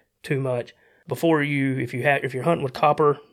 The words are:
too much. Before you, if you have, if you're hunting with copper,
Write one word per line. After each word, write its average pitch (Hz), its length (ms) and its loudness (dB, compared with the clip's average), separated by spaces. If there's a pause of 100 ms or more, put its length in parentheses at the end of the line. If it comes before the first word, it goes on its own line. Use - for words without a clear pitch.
(220)
too 139 180 -4
much. 123 340 -6 (320)
Before 165 340 2
you, 139 380 0
if 123 160 -6
you 123 80 -6
have, 139 220 2
if 131 100 -6
you're 127 80 -6
hunting 165 220 0
with 131 80 -6
copper, 147 460 2 (140)